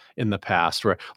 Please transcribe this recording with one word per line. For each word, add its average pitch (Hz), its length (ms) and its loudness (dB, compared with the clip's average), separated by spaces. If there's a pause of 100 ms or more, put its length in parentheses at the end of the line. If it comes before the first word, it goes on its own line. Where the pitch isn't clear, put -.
(160)
in 110 140 0
the 98 80 0
past 85 460 0
where, 101 140 2 (180)